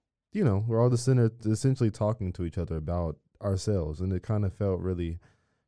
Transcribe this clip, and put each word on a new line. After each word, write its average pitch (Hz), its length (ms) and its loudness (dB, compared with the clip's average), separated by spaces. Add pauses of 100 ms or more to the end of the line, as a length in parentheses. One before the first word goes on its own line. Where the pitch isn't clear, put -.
(340)
you 208 100 0
know, 104 240 4
we're 113 140 2
all 123 80 6
just 120 180 0
in 131 100 4
there 113 140 4 (140)
essentially 110 460 2
talking 104 420 -2
to 90 120 -6
each 82 120 -6
other 82 200 -4
about 80 420 -4 (220)
ourselves, 92 600 -2
and 92 120 -2
it 90 100 -4
kinda 101 260 0
felt 95 300 -2
really 87 400 -4 (480)